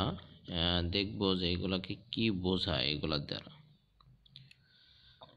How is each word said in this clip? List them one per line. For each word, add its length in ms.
আহ, 720
দেখব 300
যে 160
এগুলাকে 400
কি 140
বোঝায়, 460
এগুলার 400
দ্বারা 260